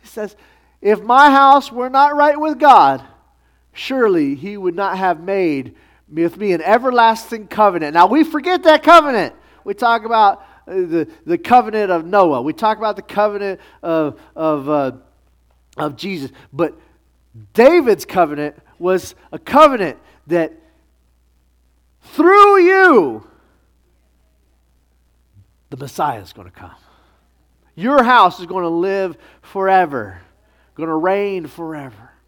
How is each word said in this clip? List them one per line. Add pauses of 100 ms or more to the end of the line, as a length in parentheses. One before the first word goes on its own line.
He
says, (440)
"If
my
house
were
not
right
with
God, (720)
surely
he
would
not
have
made (360)
with
me
an
everlasting
covenant."
Now,
we
forget
that
covenant. (300)
We
talk
about, (240)
uh,
the, (180)
the
covenant
of
Noah.
We
talk
about
the
covenant (220)
of, (160)
of,
uh, (840)
of
Jesus. (220)
But (760)
David's
covenant (220)
was (180)
a
covenant (280)
that (1500)
through
you, (2500)
the
Messiah
is
gonna
come. (1000)
Your
house
is
gonna
live (260)
forever, (540)
gonna
reign
forever. (180)